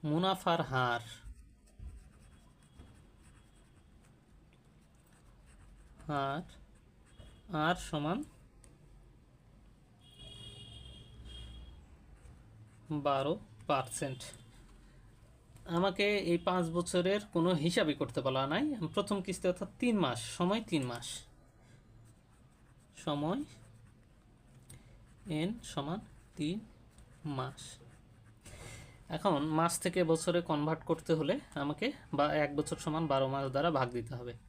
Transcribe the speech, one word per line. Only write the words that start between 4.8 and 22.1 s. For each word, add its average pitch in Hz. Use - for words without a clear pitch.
হার, 143
আর 175
সমান 156
বারো 139
পার্সেন্ট। 135
আমাকে 190
এই 170
পাঁচ 180
বছরের 180
কোনো 170
হিসাবই 175
করতে -
বলা 131
নাই। 175
প্রথম 208
কিস্তি 185
অর্থাৎ 180
তিন 240
মাস, 143
সময় 196
তিন 156
মাস, 120